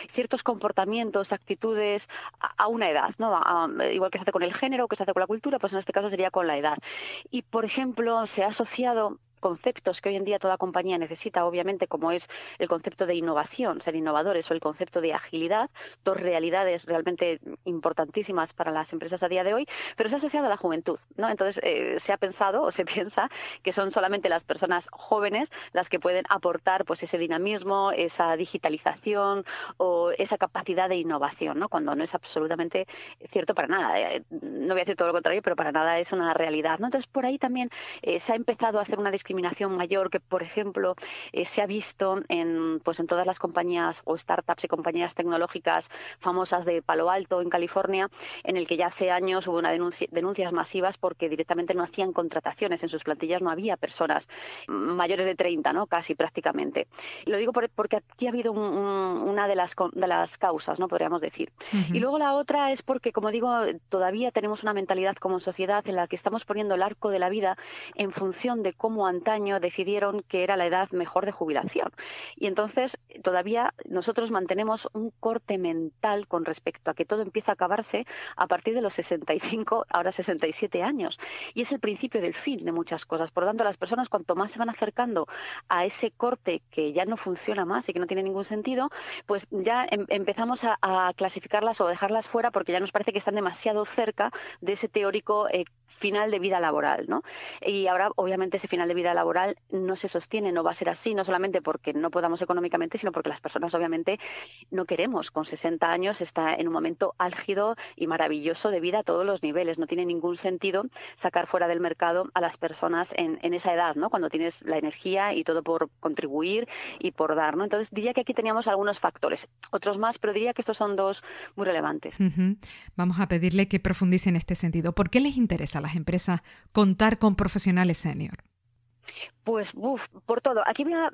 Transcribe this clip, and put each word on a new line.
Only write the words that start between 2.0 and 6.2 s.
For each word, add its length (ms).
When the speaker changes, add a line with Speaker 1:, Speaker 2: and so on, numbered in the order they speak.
Speaker 1:
a, 240
a 40
una 200
edad, 300
¿no? 180
A, 280
a, 280
igual 180
que 60
se 60
hace 100
con 100
el 120
género, 340
que 80
se 60
hace 100
con 80
la 60
cultura, 320
pues 160
en 60
este 120
caso 160
sería 220